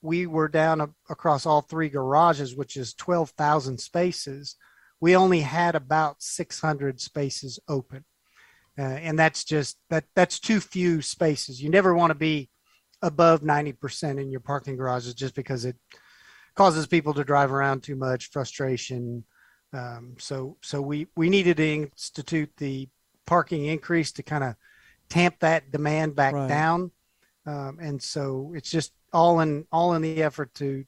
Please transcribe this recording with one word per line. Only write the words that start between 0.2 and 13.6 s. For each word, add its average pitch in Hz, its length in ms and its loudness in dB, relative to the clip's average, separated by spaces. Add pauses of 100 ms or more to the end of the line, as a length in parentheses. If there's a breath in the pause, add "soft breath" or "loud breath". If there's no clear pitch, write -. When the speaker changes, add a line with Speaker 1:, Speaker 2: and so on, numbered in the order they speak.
Speaker 1:
were 156 220 0
down 156 320 2
a-, 151 100 -4 (200)
across 151 360 0
all 151 160 4
three 160 280 -4
garages, 139 680 2
which 139 220 -10
is 127 160 -10
twelve 170 380 -2
thousand 147 480 0
spaces. 156 760 -6 (460 soft breath)
We 175 140 6
only 185 260 6
had 165 340 0
about 151 480 0
six - 380 -10
hundred 139 400 -4
spaces 139 640 -8
open. 135 380 -8 (720 soft breath)
Uh, 143 60 -6
and 156 360 -4
that's 160 240 2
just, 151 340 -2 (120)
that, 160 160 -2 (100)
that's 180 240 4
too 214 220 2
few 175 400 0
spaces. 135 600 -2
You 147 80 -4
never 185 240 6
wanna 170 220 4
be 151 340 -2 (520)
above 165 420 4
ninety 147 300 0